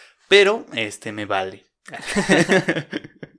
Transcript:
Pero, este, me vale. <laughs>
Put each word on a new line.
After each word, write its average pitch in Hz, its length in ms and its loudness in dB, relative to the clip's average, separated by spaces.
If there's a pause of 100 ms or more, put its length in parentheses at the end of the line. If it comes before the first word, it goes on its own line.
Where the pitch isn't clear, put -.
(280)
Pero, 202 460 4
este, 110 380 -8
me 104 140 -8
vale. 95 400 -4 (220)
<laughs> - 1120 0 (380)